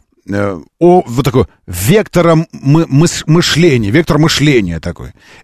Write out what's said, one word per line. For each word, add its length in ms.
э, 300
о, 280
вот 180
такого 240
вектора 720
мы-, 340
мыс-, 400
мышления, 640
вектор 280
мышления 640
такой. 280